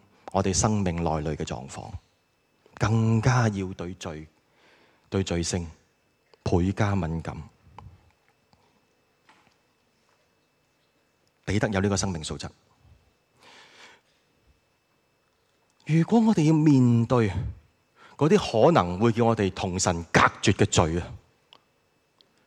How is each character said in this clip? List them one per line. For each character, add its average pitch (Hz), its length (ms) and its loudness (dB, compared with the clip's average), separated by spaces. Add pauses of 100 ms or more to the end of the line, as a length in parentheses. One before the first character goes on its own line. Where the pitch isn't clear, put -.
(320)
我 95 120 0
哋 95 100 -2
生 107 280 0
命 85 220 -4
內 78 180 -2
裏 78 80 -6
嘅 76 140 -6
狀 67 240 -10
況， - 240 -16 (840)
更 113 460 0
加 123 280 2
要 95 240 -6
對 90 220 -10
罪、 78 320 -14 (840)
對 98 140 -2
罪 87 180 -2
性 85 260 -6 (760)
倍 95 300 0
加 101 220 -2
敏 82 260 -4
感。 67 140 -12 (4000)
彼 95 120 -2
得 117 120 0
有 98 100 0
呢 101 100 2
個 98 80 0
生 95 140 -4
命 80 100 -8
素 76 160 -10
質。 80 100 -14 (3500)
如 165 180 2
果 220 160 2
我 220 160 4
哋 165 80 2
要 156 100 6
面 131 520 6
對 117 260 2 (840)
嗰 143 100 0
啲 135 380 4
可 165 80 8
能 90 260 2
會 117 140 4
叫 117 100 0
我 117 100 2
哋 104 180 0
同 92 280 -6
神 85 320 -2
隔 - 80 2 (220)
絕 107 100 2
嘅 98 140 0
罪 85 340 0
啊， - 80 -8 (1400)